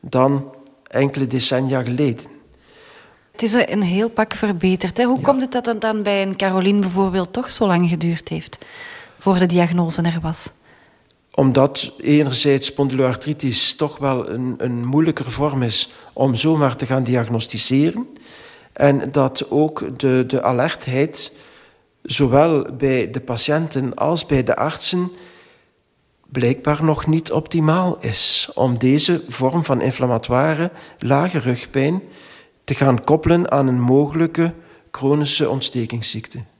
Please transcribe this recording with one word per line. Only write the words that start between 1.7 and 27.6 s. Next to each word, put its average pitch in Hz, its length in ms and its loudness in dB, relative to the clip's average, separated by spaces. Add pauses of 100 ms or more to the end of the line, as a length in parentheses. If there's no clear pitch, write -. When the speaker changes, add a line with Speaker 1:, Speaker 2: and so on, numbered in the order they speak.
Speaker 1:
geleden. 123 420 -2 (1040)
Speaker 2:
Het - 120 -10
is 214 100 2
een 214 300 2
heel 190 260 0
pak 220 240 -2
verbeterd, 185 640 -2
hè? 240 60 2
Hoe 247 160 2
Speaker 1:
Ja. - 40 -6
Speaker 2:
komt 269 180 4
het 262 100 -4
dat 247 140 -2
het 226 160 -2
dan 220 220 -2
bij 196 180 0
een 196 140 -2
Caroline 190 440 2
bijvoorbeeld 185 540 0
toch 247 160 -6
zo - 180 0
lang 175 220 4
geduurd 170 400 -2
heeft - 280 -10 (640)
voor 190 200 2
de 185 60 4
diagnose 170 560 2
er 165 200 0
was? 160 280 -6 (840)
Speaker 1:
Omdat 135 680 2
enerzijds 139 680 2
spondyloartritis 135 1080 0
toch 143 220 -4
wel 135 320 -2
een, 127 280 -6
een 120 280 -4
moeilijker 139 460 0
vorm 135 320 -2
is - 280 -2 (220)
om 131 220 2
zomaar 147 400 2
te 139 100 -6
gaan 131 180 0
diagnosticeren. 123 1040 0 (680)
En 139 380 2
dat 131 380 0
ook 151 500 -2
de, 127 280 2
de 127 140 -2
alertheid, 131 920 -2 (680)
zowel 143 640 2 (120)
bij 127 340 -2
de 127 100 -6
patiënten 139 760 -2
als 160 300 0
bij 131 180 2
de - 120 2
artsen, 180 560 -2 (1160)
blijkbaar 135 560 0
nog 156 240 0
niet 160 240 0
optimaal 165 680 0